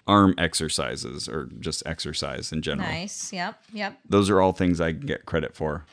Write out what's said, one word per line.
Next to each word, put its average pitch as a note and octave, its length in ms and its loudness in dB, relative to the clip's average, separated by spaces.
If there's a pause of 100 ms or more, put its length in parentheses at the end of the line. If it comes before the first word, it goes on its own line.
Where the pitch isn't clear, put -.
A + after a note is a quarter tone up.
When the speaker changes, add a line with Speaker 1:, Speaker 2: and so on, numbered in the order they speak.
Speaker 1:
arm G2 300 8
exercises, D2 880 -2
or C#2 200 -4 (120)
just - 280 -4
exercise D2 640 -6
in D#2 80 -2
general. D#2 260 -2
Speaker 2:
Nice. E3 460 -8
Yep. F#3+ 260 -6 (140)
Yep. G#3 340 -8
Speaker 1:
Those - 220 4
are F#2+ 140 6
all F#2 100 6
things F2+ 260 2
I E2 140 0
get D#2 320 -6
credit D#2+ 320 -2
for. D2+ 360 -4